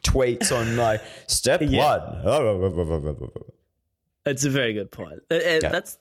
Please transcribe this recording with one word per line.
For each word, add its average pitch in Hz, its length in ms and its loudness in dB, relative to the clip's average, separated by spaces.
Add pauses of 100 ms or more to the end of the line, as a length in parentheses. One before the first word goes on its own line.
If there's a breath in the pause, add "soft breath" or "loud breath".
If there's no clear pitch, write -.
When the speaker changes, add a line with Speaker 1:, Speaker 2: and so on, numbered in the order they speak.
Speaker 1:
tweets 123 540 2
on, 117 200 -2
like, 110 240 2 (140)
Speaker 2:
<laughs> - 120 -20
Speaker 1:
step 156 380 2
Speaker 2:
Yeah. 139 340 4
Speaker 1:
one. 87 1300 0 (960)
Speaker 2:
It's 135 180 -2
a 143 60 2
very 131 220 2
good 101 180 -6
point. 82 300 -14 (100)
Uh, 160 40 0
uh, 165 40 4 (240)
Speaker 1:
Yeah. - 60 0
Speaker 2:
that's, - 320 -6